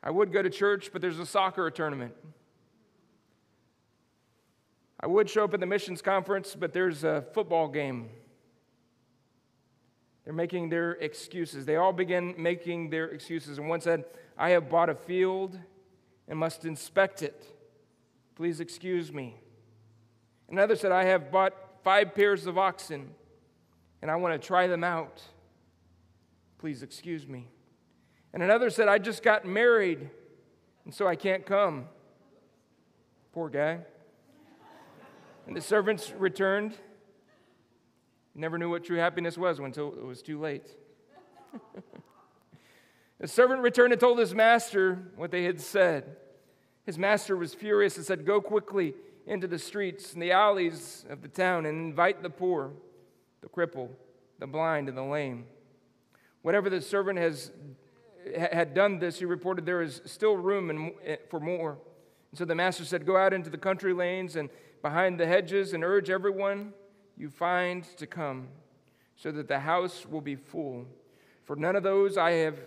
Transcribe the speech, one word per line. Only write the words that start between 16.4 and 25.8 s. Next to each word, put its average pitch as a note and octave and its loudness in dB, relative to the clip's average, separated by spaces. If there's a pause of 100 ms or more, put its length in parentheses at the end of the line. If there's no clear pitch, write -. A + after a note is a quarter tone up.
inspect E3 0
it. - -8 (920)
Please E3 -4
excuse F3 -4
me." B2 -12 (1080)
Another G3+ 4
said, G3 0
"I F#3 4
have F#3 2
bought F#3+ 4 (280)
five G3+ 4
pairs G3+ 4
of F3 -4
oxen D#3+ -2 (880)
and D#3 -2
I D#3+ 2
want E3+ 0
to - -16
try F3+ 6
them E3+ 0
out. E3 -4 (1400)